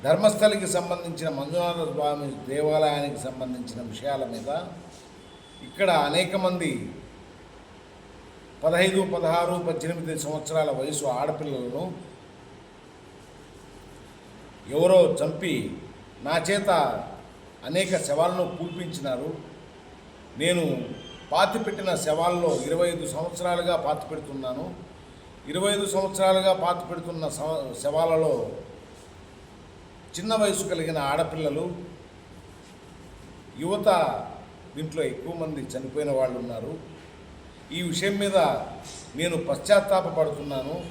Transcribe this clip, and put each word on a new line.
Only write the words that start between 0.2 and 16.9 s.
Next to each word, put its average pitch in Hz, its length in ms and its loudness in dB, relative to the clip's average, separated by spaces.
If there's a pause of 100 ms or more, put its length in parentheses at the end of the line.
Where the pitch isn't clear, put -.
సంబంధించిన 170 600 -2
మంజునాథ 160 640 -2
స్వామి 143 600 -4
దేవాలయానికి 147 640 2
సంబంధించిన 123 680 -8
విషయాల 135 360 -4
మీద 117 240 -8 (1120)
ఇక్కడ 185 280 2
అనేక 160 460 2
మంది 175 560 0 (1700)
పదహైదు, 185 380 4
పదహారు, 170 600 0
పద్దెనిమిది 165 540 -4
సంవత్సరాల 156 520 -2
వయసు 143 360 -2
ఆడపిల్లలను 143 840 -4 (2750)
ఎవరో 170 420 8
చంపి 151 680 -2 (440)
నా 156 160 0
చేత 196 320 2 (920)